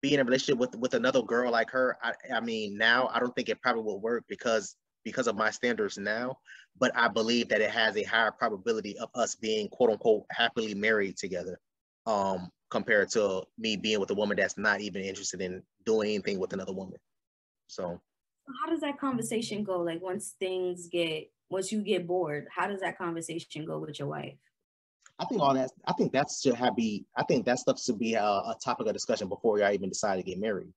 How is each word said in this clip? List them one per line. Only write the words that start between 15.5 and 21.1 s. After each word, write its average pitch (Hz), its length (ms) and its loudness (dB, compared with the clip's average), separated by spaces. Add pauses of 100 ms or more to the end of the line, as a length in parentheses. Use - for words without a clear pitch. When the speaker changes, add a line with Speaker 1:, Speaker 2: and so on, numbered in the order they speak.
Speaker 1:
doing 110 240 2
anything 101 300 -2
with 92 140 -4
another 95 200 -6
woman. 92 240 -10 (680)
So. 87 340 -8 (460)
Speaker 2:
So 269 60 -12 (100)
how 320 80 -2
does 320 100 -2
that 285 180 -4
conversation 226 640 -2
go? 185 160 -2
Like, 170 220 -2
once 185 380 -8
things 180 480 -4
get, 165 420 -2 (200)